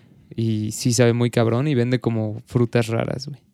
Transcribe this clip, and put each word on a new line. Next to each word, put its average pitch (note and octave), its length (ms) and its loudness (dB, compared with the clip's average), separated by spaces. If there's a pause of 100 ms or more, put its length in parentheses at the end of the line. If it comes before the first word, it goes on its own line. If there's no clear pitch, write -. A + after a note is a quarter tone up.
(360)
Y G#2+ 360 -2
sí - 220 -2
sabe A#2+ 200 4
muy A#2+ 160 2
cabrón A#2 380 0
y D3 80 0
vende A#2+ 240 0
como A2 460 -2
frutas A#2+ 420 0
raras, A#2+ 400 -4
güey. C#3+ 120 -14 (140)